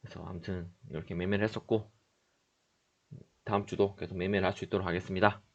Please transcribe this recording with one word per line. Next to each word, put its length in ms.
그래서 220
아무튼 480
이렇게 240
매매를 280
했었고, 480
다음 220
주도 300
계속 200
매매를 300
할 100
수 80
있도록 220
하겠습니다. 560